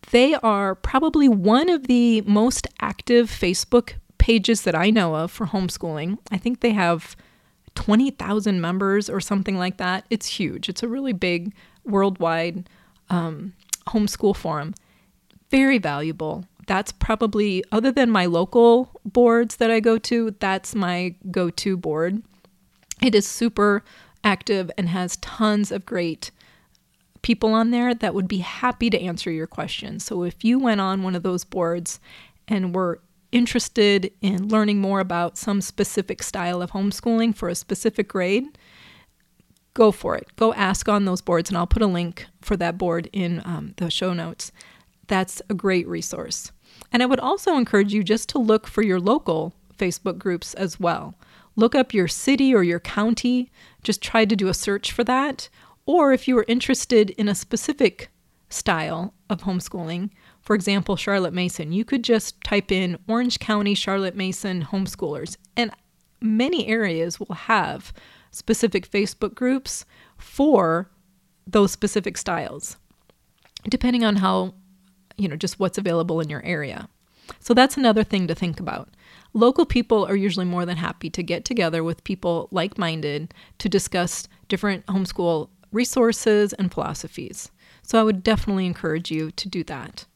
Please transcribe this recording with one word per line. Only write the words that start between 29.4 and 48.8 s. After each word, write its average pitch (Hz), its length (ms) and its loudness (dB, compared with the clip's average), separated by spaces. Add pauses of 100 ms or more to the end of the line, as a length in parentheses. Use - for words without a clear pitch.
questions. - 580 -10
So 180 180 -6
if 175 220 -6
you 240 140 4
went 226 220 0
on 190 220 -2
one 185 120 -2
of 180 80 -4
those 180 220 -2
boards 175 540 -4 (500)
and 185 260 -2
were 180 260 -2 (320)
interested 208 800 2 (120)
in 196 260 0
learning 208 320 4
more 196 200 0
about 175 360 -2
some 202 240 -2
specific - 600 -4
style 180 400 -4
of 175 80 -8
homeschooling 226 640 0
for 185 140 -6
a 175 60 -4
specific 220 540 -2
grade, 202 500 -2 (1160)
go 220 160 6
for - 260 -4
it. - 200 -10
Go 220 180 2
ask 190 340 -2
on 202 160 2
those 180 160 -2
boards, 175 300 -2
and 196 60 -2
I'll 175 100 -2
put 226 160 2
a 214 40 2
link 175 400 -4 (140)
for - 160 -2
that 170 220 -4
board 170 340 -2
in, 175 320 -2
um, 156 320 -8
the 170 140 -4
show 185 220 -2
notes. 165 400 -8 (540)
That's 185 440 -2
a 208 40 -2
great 185 340 0
resource. - 640 -10 (400)
And 247 100 4
I 254 40 2
would 262 140 2
also 339 360 0
encourage 208 360 2
you 214 100 2
just 208 280 -2
to - 80 -2
look 220 280 2
for - 160 -2